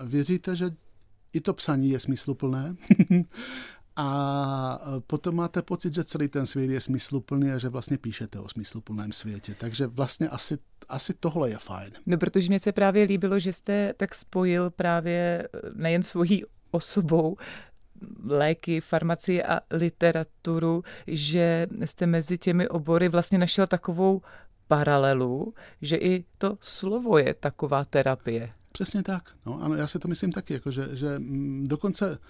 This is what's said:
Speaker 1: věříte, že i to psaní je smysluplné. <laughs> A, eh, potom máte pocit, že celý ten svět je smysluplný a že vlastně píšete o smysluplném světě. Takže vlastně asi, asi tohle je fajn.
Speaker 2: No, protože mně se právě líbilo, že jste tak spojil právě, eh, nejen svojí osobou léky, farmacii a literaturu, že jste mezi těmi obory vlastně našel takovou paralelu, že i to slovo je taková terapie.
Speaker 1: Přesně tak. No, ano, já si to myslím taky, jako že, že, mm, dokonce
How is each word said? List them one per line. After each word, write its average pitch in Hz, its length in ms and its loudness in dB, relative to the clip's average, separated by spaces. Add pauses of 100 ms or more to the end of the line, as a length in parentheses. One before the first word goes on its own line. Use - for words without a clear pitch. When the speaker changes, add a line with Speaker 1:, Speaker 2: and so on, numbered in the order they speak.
Speaker 1:
věříte, 175 520 -2
že 180 140 -2 (640)
i 160 80 -2
to 180 140 -2
psaní 135 360 0
je 131 100 0
smysluplné. 135 760 -4 (400)
<laughs> 175 100 2 (720)
A, 139 880 -2
eh, 135 240 -8
potom - 280 -2
máte 170 280 -2
pocit, 175 320 -4
že 165 100 -2
celý 147 240 -2
ten 135 180 -2
svět 131 240 0
je 131 100 0
smysluplný 139 720 -2
a 127 60 -2
že 123 100 -4
vlastně 131 300 -4
píšete 107 420 -8
o 104 80 -12
smysluplném 107 640 -8
světě. 104 480 -10
Takže 117 260 -4
vlastně 131 420 -2
asi, 143 300 -4 (300)
asi 135 260 -6
tohle 156 360 0
je 107 80 -6
fajn. 95 340 -12 (140)
Speaker 2:
No, 175 120 2
protože 175 300 2
mně 196 120 4
se 208 120 0
právě 196 320 6
líbilo, 196 340 2
že 185 140 -2
jste 202 440 -2
tak - 180 -4
spojil 180 560 0
právě, 170 840 0
eh, - 40 -10 (160)
nejen 165 280 2
svojí 175 420 2 (260)
osobou 165 680 2 (880)
léky, 156 560 2
farmacii 170 640 0
a - 160 0 (100)
literaturu, 165 1120 0 (220)
že 165 600 2 (180)
jste - 220 -2
mezi 170 320 2
těmi 175 300 4
obory 165 400 2
vlastně 170 300 4
našel 180 280 4
takovou 185 560 2 (460)
paralelu, 143 840 4 (280)
že 151 140 0
i 180 280 2 (140)
to 202 220 -2
slovo 220 580 2
je 143 160 4
taková 139 500 -2
terapie. 123 680 0 (200)
Speaker 1:
Přesně 196 300 -4
tak. 185 280 -6 (160)
No, - 160 -8
ano, 156 120 0
já 151 120 -2
si 165 120 -4
to 170 100 -8
myslím 175 240 -2
taky, 185 220 -6
jako 135 160 -6
že, 131 260 -6
že, 143 220 -4
mm, 139 500 -6
dokonce 180 500 -2 (120)